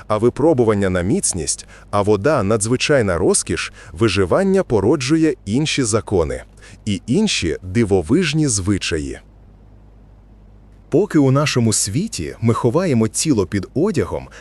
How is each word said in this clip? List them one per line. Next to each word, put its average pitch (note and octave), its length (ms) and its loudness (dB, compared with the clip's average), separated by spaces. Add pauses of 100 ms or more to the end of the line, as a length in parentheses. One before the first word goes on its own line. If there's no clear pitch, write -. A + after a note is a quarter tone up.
а G#2+ 100 0
випробування A2+ 720 2
на F#2 120 0
міцність, F#2+ 640 -4 (240)
а G#2 100 2
вода G#2+ 420 2
надзвичайна A2 720 0
розкіш, G2+ 560 -2 (180)
виживання A2+ 720 2
породжує C#3 720 2 (100)
інші C3+ 380 -2
закони F#2+ 600 -2 (420)
і G2+ 220 -2
інші C#3+ 540 0
дивовижні A#2 840 0
звичаї. F2 720 -4 (1700)
Поки E3+ 300 2
у C3+ 120 4
нашому C3 420 2
світі G2+ 680 -6
ми A2+ 120 2
ховаємо B2+ 540 0
тіло A2 380 0
під G2 280 -4
одягом, A2+ 540 -4 (140)